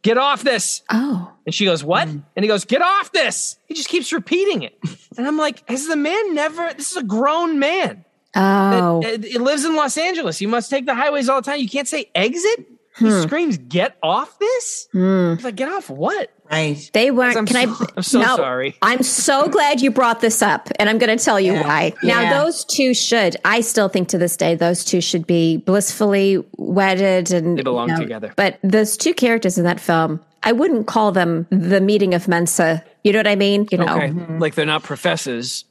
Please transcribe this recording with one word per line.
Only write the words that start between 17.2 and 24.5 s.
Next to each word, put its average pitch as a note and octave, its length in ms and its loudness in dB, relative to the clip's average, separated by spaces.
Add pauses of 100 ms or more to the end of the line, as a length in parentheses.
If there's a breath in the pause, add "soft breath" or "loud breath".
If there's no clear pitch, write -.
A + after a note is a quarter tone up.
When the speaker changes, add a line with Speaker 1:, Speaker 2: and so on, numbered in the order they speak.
Speaker 1:
I'm A3 100 0
Speaker 2:
can A#3+ 120 0
I B3+ 80 4
Speaker 1:
so, A3+ 200 -4 (120)
I'm F#3 60 -4
so B3 180 2
Speaker 2:
no, B3 160 2
Speaker 1:
sorry. C3 440 -2
Speaker 2:
I'm B3 220 2
so C#4+ 460 2
glad C#4+ 320 2
you C4+ 100 4
brought A#3 300 2
this G#3+ 200 2
up, G3+ 280 2 (100)
and G#3 100 4
I'm A3 100 2
gonna A3+ 180 2
tell A3 220 2
you F#3+ 140 2
Speaker 3:
Yeah. D#3 140 0
Speaker 2:
why. D3+ 260 2 (100)
Now, A#3 180 4
Speaker 3:
Yeah. C#4 220 2
Speaker 2:
those E4 200 -2
two B3+ 300 2
should, G#3 500 2
I A3+ 180 2
still G#3+ 280 0
think F#3 200 0
to F#3+ 100 0
this F3 180 0
day, E3 180 2